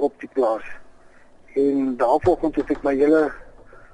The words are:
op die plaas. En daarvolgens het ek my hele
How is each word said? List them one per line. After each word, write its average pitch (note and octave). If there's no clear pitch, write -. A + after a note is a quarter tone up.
op C#3
die B2+
plaas. A#2+
En C#3
daarvolgens D#3
het C#3
ek -
my C#3
hele D3